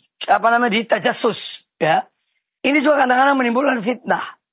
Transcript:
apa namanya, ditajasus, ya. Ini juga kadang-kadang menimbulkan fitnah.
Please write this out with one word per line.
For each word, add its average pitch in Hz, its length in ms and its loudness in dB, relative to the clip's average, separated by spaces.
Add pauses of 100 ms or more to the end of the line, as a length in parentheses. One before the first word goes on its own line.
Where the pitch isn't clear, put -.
(320)
apa 202 160 2
namanya, 240 240 2
ditajasus, 220 1040 -4
ya. 151 320 0 (560)
Ini 277 160 2
juga 277 240 2
kadang-kadang 262 320 2
menimbulkan 247 480 0
fitnah. 196 560 -6 (140)